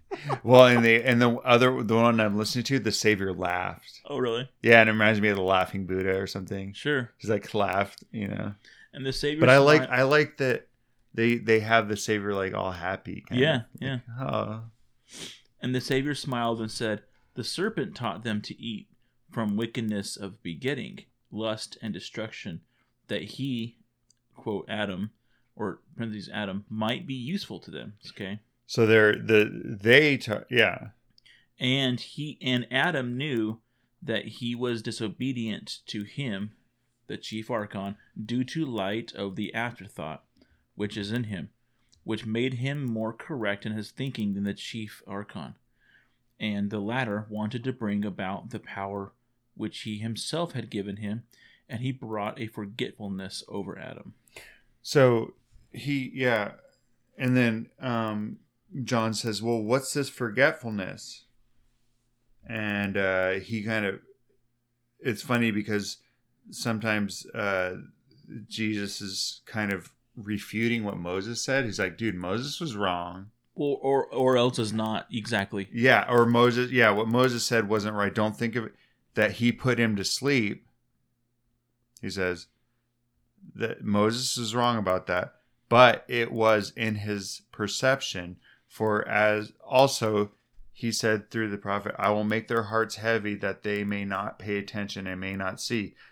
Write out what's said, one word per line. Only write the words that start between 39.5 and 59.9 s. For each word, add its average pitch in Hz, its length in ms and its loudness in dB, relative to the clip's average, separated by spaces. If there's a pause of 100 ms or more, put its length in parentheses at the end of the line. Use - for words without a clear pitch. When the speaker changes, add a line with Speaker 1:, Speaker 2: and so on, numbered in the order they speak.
Speaker 2:
afterthought 101 680 -10 (520)
which 104 200 -6
is 101 160 -6
in 123 120 -2
him, 95 260 -8 (540)
which 110 220 -6
made 120 280 0
him 139 300 -4
more 113 280 -4
correct 110 520 -6
in 110 80 -4
his 107 200 -8
thinking 110 420 -4
than 101 100 -4
the 98 100 -2
chief - 520 -12
archon. 98 480 -10 (840)
And 101 300 -2
the 107 100 -4
latter 110 480 -4
wanted 107 360 -6
to 131 80 -2
bring 104 320 -2
about 98 460 -6
the 110 80 -10
power 98 540 -8 (420)
which - 280 -10
he 107 160 -8
himself 113 540 -6
had 113 180 -8
given 101 260 -6
him, 107 260 -6 (460)
and 113 120 -10
he 131 120 -4
brought 110 480 -6
a 110 80 -6
forgetfulness 101 960 -8
over 98 320 -10
Adam. - 360 -16 (680)
Speaker 1:
So 123 520 4 (360)
he, 131 440 -4
yeah. 117 380 0 (640)
And 127 200 2
then, 117 320 2 (120)
um, 110 580 -4 (440)
John 113 320 0
says, 104 260 -4
"Well, 113 220 0
what's 131 300 0